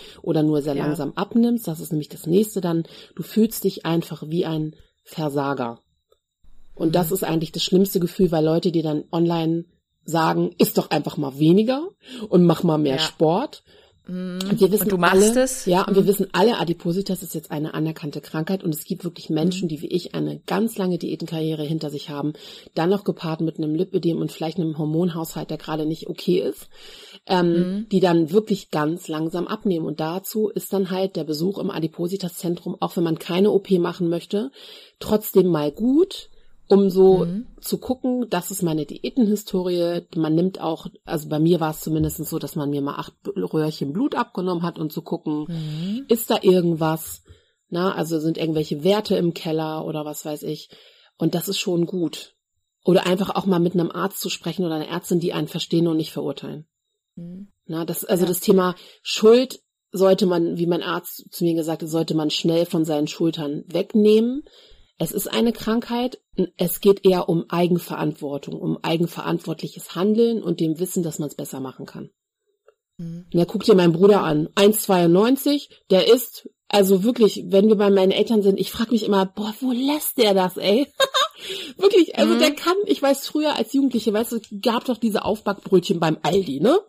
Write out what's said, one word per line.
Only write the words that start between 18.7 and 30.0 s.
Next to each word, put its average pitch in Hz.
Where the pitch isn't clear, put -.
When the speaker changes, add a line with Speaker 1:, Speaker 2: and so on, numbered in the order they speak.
Speaker 1:
es -
gibt 180
wirklich -
Menschen, 180
Speaker 2:
Mhm. -
Speaker 1:
die 151
wie -
ich -
eine 147
ganz 214
lange 185
Diätenkarriere 160
hinter 151
sich 143
haben, 147
dann 165
noch 202
gepaart 160
mit 160
einem 151
Lipödem 165
und 156
vielleicht 165
einem 160
Hormonhaushalt, 160
der 156
gerade 156
nicht 156
okay -
ist, -
ähm, 175
Speaker 2:
Mhm. 180
Speaker 1:
die 190
dann 170
wirklich 214
ganz 160
langsam 160
abnehmen. 185
Und 156